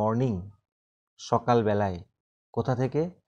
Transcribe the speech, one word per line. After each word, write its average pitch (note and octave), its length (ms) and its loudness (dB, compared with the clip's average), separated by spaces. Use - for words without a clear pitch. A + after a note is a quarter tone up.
morning," A2+ 380 0
সকালবেলায়। G#2 760 2
কোথা A#2+ 220 0
থেকে? C3 260 0